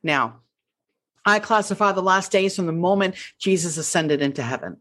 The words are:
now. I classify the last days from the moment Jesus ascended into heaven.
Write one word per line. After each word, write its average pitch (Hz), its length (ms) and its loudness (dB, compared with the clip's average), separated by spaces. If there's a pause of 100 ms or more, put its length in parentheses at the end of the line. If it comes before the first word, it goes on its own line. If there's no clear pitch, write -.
now. 131 380 -2 (840)
I 208 140 4
classify 208 540 0
the 190 100 -2
last 190 300 2
days 190 240 2
from 185 100 -2
the 165 80 -2
moment 190 420 0 (220)
Jesus 170 400 0
ascended 151 460 0
into 139 180 -4
heaven. 117 400 -8